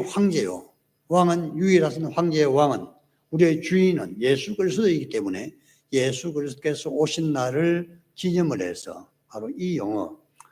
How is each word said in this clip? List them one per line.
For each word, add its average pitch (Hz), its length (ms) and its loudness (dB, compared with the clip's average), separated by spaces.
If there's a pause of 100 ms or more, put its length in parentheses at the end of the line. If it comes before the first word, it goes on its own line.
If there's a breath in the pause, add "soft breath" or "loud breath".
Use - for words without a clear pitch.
황제요, 147 680 0 (420)
왕은, 170 460 2
유일하신 160 480 2
황제의 156 400 2
왕은, 131 400 2 (460)
우리의 160 320 4
주인은 175 580 2
예수 135 340 0
그리스도이기 180 540 0
때문에 104 460 -6 (360 soft breath)
예수 135 420 -2
그리스도께서 147 580 -6
오신 156 420 0
날을 160 640 -2 (140)
기념을 170 480 0
해서 87 480 -10 (180)
바로 110 300 -10
이 180 180 -4
용어, 104 440 -4 (320 soft breath)